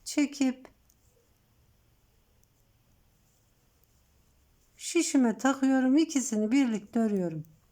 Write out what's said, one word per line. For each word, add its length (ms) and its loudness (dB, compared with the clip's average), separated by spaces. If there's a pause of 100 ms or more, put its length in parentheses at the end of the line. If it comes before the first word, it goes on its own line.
çekip 680 -2 (4000)
şişime 560 0
takıyorum. 600 2
İkisini 540 -2
birlikte 480 0
örüyorum. 440 -2 (280)